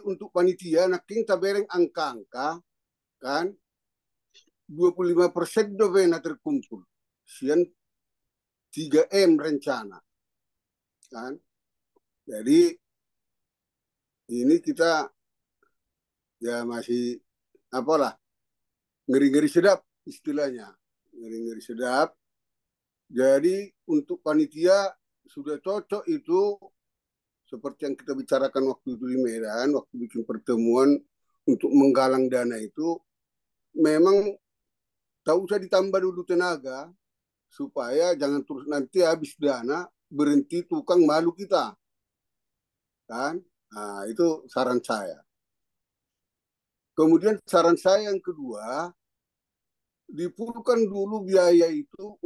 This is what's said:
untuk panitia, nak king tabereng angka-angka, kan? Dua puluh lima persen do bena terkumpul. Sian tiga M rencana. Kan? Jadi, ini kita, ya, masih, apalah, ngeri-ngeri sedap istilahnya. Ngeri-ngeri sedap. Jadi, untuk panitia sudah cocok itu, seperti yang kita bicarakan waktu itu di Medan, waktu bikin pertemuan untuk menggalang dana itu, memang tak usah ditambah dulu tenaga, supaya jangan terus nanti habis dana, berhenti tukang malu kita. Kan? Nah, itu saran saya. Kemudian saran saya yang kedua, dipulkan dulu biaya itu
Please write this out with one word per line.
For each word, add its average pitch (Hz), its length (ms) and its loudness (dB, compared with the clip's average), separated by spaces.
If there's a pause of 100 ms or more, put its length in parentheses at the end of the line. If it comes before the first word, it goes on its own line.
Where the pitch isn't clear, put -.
untuk - 280 -10
panitia, 180 520 2
nak 180 200 -4
king 220 160 -4
tabereng 196 480 -2
angka-angka, 151 920 -4 (560)
kan? 147 320 -4 (1160)
Dua 170 280 2
puluh 175 200 -2
lima 175 200 4
persen 202 400 -2
do 208 160 2
bena 175 320 2
terkumpul. 139 640 -8 (360)
Sian 151 400 -2 (1080)
tiga 151 400 0
M 190 240 6
rencana. 139 640 -4 (1080)
Kan? 127 280 -14 (920)
Jadi, 147 480 2 (1600)
ini 127 280 2
kita, 160 480 -2 (1300)
ya, 120 240 -6
masih, 120 520 -6 (520)
apalah, 131 440 0 (920)
ngeri-ngeri 139 400 4
sedap 175 360 4 (240)
istilahnya. 139 640 -8 (440)
Ngeri-ngeri 113 480 -12
sedap. 127 520 -2 (960)
Jadi, 143 560 2 (240)
untuk 156 320 -4
panitia 156 640 2 (400)
sudah 143 320 -10
cocok 202 480 -8
itu, 190 480 0 (880)
seperti 139 480 -10
yang 131 80 -8
kita - 160 -8
bicarakan 135 560 0
waktu 127 240 -8
itu 113 160 -12
di 127 80 -2
Medan, 117 560 -2
waktu - 200 -6 (120)
bikin 113 160 -8
pertemuan 117 720 2 (480)
untuk - 320 0
menggalang 131 560 4
dana 120 240 0
itu, 151 400 -6 (800)
memang 175 560 4 (960)
tak 165 160 2
usah 196 160 -4
ditambah 190 400 0
dulu 180 240 -4
tenaga, 156 640 -4 (640)
supaya 143 640 -2
jangan 143 320 -2
terus 139 240 -12
nanti 147 320 -2
habis 160 320 0
dana, 143 560 -4 (160)
berhenti 147 560 0
tukang 175 400 2
malu 160 320 2
kita. 170 400 -2 (1400)
Kan? 143 320 -6 (280)
Nah, 101 400 -12
itu 160 400 -2
saran 123 320 -2
saya. 101 400 -8 (1800)
Kemudian 165 480 4
saran 170 320 4
saya 208 320 2
yang 196 80 -2
kedua, 143 720 -10 (1200)
dipulkan 226 800 -2
dulu 202 320 -6
biaya 175 480 6
itu 160 560 -10